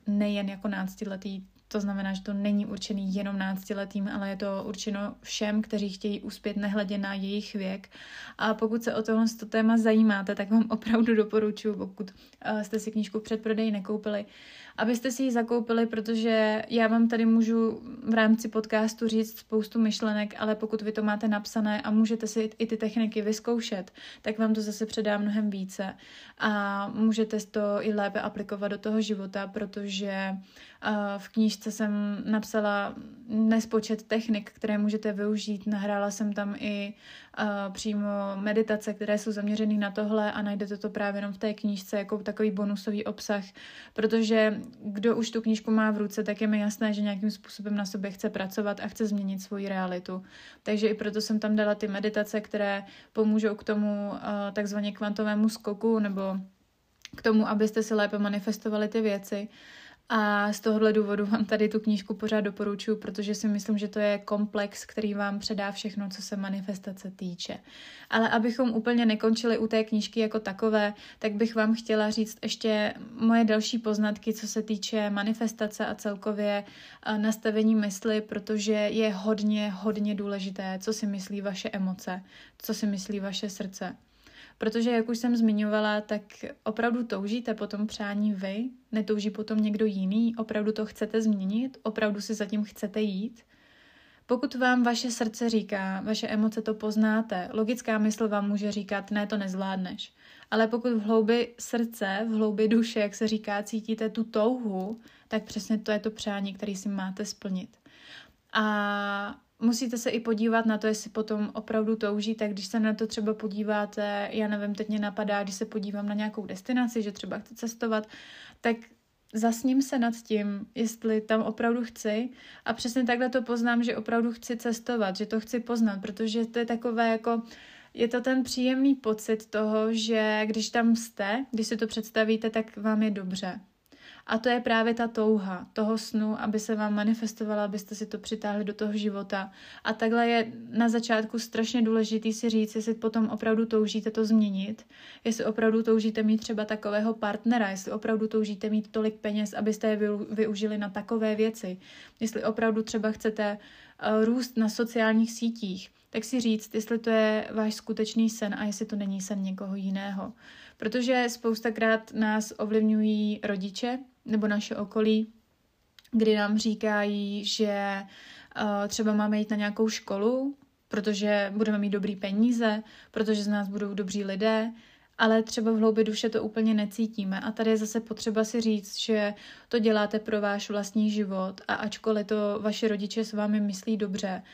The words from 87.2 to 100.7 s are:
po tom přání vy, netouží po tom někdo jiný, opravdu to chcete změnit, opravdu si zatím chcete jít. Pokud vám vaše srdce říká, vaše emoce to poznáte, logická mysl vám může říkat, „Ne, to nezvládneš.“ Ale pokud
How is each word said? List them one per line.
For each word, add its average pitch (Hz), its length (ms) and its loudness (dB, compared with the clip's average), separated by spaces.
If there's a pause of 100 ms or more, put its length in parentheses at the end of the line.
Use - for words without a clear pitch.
po 208 120 -6
tom 208 200 -4
přání 208 480 0
vy, 202 360 -4 (220)
netouží 214 380 0
po 214 140 -6
tom 214 140 0
někdo 214 280 2
jiný, 208 500 2
opravdu 220 360 -2
to 214 140 -2
chcete 220 360 -2
změnit, 214 600 0
opravdu 214 380 -2
si 214 140 -4
zatím 208 300 -2
chcete 208 360 -6
jít. 208 420 -4 (840)
Pokud 254 280 0
vám 247 280 4
vaše 240 280 2
srdce 233 400 0
říká, 190 540 -2
vaše 214 240 -2
emoce 220 340 2
to 220 120 -2
poznáte, 214 800 0
logická 220 460 0
mysl 214 300 2
vám 202 200 0
může 208 240 0
říkat, 196 380 -4
„Ne, 208 160 0
to 214 100 -2
nezvládneš.“ 190 760 -4 (380)
Ale 220 160 4
pokud 240 260 0